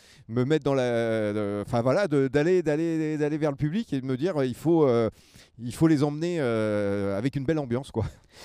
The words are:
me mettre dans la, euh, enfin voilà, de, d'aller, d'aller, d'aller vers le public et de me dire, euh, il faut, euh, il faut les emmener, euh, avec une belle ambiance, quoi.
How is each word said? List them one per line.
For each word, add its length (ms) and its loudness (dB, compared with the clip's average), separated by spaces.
me 160 -2
mettre 200 0
dans 100 0
la, 100 2
euh, 840 0
enfin 160 0
voilà, 240 2
de, 220 2
d'aller, 340 2
d'aller, 560 -2
d'aller 180 -2
vers 140 0
le 60 -4
public 360 -4
et 80 -2
de 60 -8
me 100 -2
dire, 240 -2
euh, 60 2
il 80 -4
faut, 320 4
euh, 240 2
il 160 -8
faut 140 4
les 160 4
emmener, 340 -2
euh, 800 0
avec 160 -2
une 100 -4
belle 140 0
ambiance, 320 -4
quoi. 160 -4